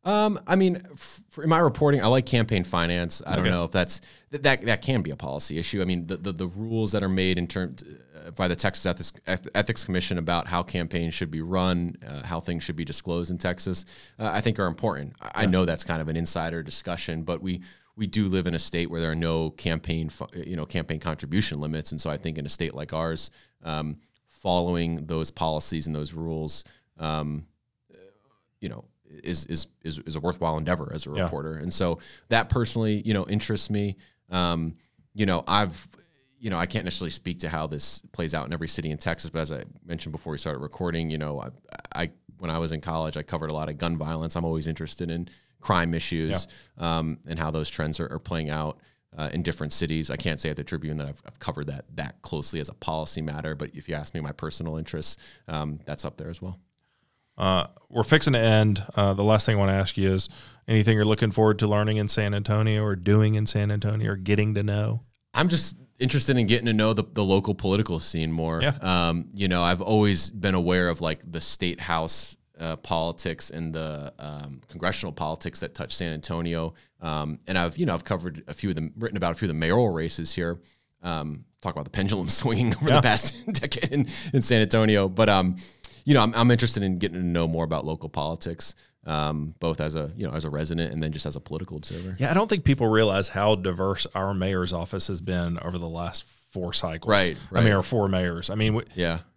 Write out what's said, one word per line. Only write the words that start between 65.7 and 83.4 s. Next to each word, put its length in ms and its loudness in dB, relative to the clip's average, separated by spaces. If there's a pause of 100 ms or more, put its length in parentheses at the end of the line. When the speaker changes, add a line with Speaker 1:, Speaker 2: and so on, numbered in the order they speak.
Speaker 1:
interested 400 2
in 100 4
getting 200 4
to 60 4
know 200 4
the, 100 2 (100)
the 100 2
local 320 4
political 440 2
scene 320 -2
more. 300 0
Speaker 2:
Yeah. 200 2
Speaker 1:
Um, 520 2
you 140 0
know, 160 4
I've 180 4
always 480 4
been 260 0
aware 340 4
of, 120 -2
like, 280 -4
the 120 -6
state 380 -2
house, 580 -2 (220)
uh, 160 -4
politics 720 -4
and 240 -8
the, 460 -8
um, 480 -14
congressional 460 -4
politics 480 -6
that 120 -8
touch 220 -8
San 180 -4
Antonio. 600 -4 (280)
Um, 460 -4
and 100 0
I've, 200 0
you 100 0
know, 80 0
I've 80 -6
covered 440 -4
a 60 -12
few 160 -4
of 60 0
them, 220 -4
written 200 -6
about 140 2
a 40 -2
few 120 -2
of 20 0
the 100 -2
mayoral 300 4
races 440 -4
here. 260 -4 (420)
Um, 440 -6 (160)
talk 120 -4
about 120 -6
the 60 -14
pendulum 380 0
<laughs> 120 4
swinging 340 2
over 140 0
Speaker 2:
Yeah. 80 8
Speaker 1:
the 40 8
past 340 4 (100)